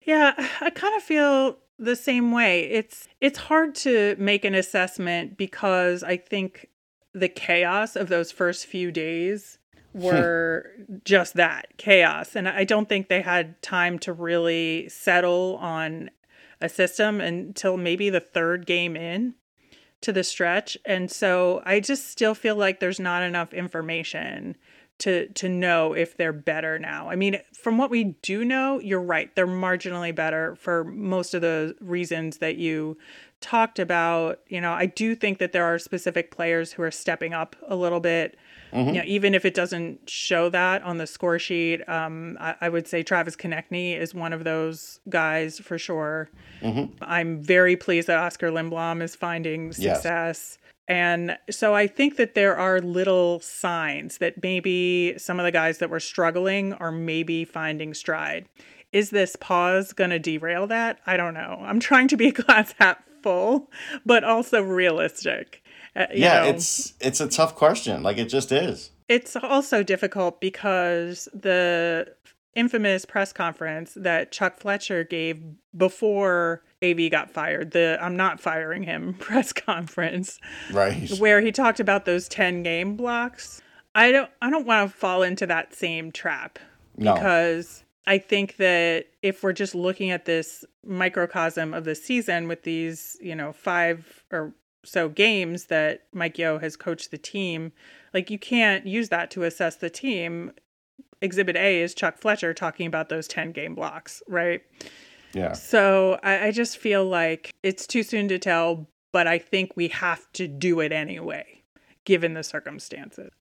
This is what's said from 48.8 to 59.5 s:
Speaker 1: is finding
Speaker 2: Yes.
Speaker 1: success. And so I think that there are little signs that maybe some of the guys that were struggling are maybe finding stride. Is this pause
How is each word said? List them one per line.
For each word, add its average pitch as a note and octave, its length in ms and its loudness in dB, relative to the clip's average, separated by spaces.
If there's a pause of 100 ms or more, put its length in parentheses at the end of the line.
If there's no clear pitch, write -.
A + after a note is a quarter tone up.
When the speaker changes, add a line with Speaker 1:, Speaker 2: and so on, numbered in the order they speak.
Speaker 1:
is E3 140 -8
finding E3 600 -6
Speaker 2:
Yes. F#3+ 200 0
Speaker 1:
success. E3 600 -4 (300)
And F3 500 0 (120)
so G#3 240 2
I G#3 120 4
think C#4 300 0
that A#3 180 2
there G3 220 6
are F#3 240 2
little F3 600 2
signs D#3 800 -4
that - 240 -2
maybe F3+ 720 0
some F3+ 220 -4
of F3 60 0
the F3 80 2
guys D#3+ 260 2
that E3+ 120 -2
were E3 100 -4
struggling F#3+ 760 0
are E3 180 -6
maybe E3 520 -2
finding D#3 500 -6
stride. D#3 520 -6 (460)
Is G3+ 180 2
this G3 260 0
pause F#3 560 2